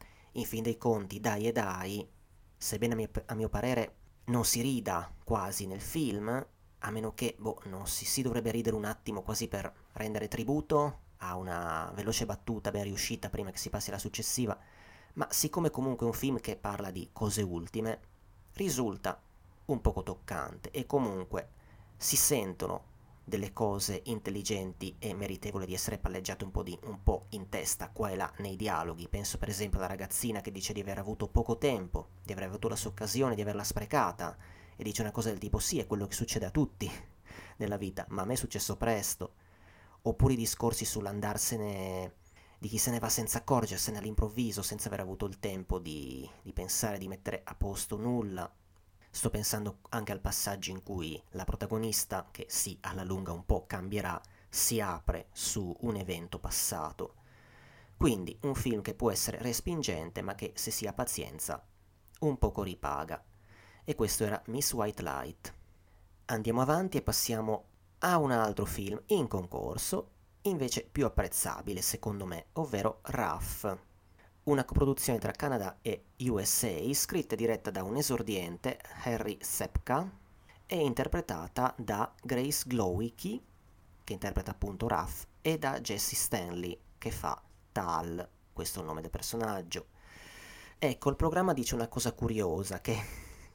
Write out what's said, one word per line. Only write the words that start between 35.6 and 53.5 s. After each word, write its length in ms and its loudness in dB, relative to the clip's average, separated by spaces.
è 80 -2
quello 180 0
che 80 -6
succede 320 -2
a 60 -4
tutti 380 0
<laughs> 680 -14
nella 200 -2
vita, 320 -4
ma 120 -2
a 40 0
me 80 0
è 40 0
successo 400 -2
presto". 560 0
Oppure 300 6
i 40 4
discorsi 480 2
sull'andarsene 1300 -2
di 60 -2
chi 80 0
se 100 4
ne 80 2
va 120 0
senza 280 0
accorgersene 640 2
all'improvviso, 640 0
senza 240 -4
aver 120 -2
avuto 280 -4
il 120 -8
tempo 380 -2
di, 500 -6
di 100 -14
pensare, 460 0
di 100 -6
mettere 360 -6
a 100 -10
posto 420 -2
nulla. 560 -2
Sto 220 -2
pensando 600 -2
anche 220 -2
al 80 -4
passaggio 520 -2
in 100 -6
cui 400 -4
la 100 -4
protagonista, 880 0
che 180 -12
sì, 320 -2
alla 220 -4
lunga 300 -2
un 120 -8
po' 220 2